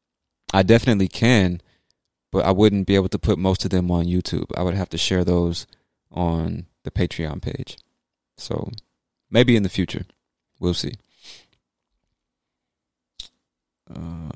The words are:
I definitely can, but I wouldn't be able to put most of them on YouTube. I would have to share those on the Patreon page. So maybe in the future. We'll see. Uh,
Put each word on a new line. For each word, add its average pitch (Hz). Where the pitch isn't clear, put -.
I 95
definitely 101
can, 98
but 95
I 98
wouldn't 98
be 98
able 95
to -
put 92
most 92
of 87
them 90
on 85
YouTube. 87
I 90
would 90
have 95
to 85
share 90
those 87
on 85
the -
Patreon 80
page. -
So -
maybe 120
in 107
the 95
future. 87
We'll 87
see. -
Uh, 82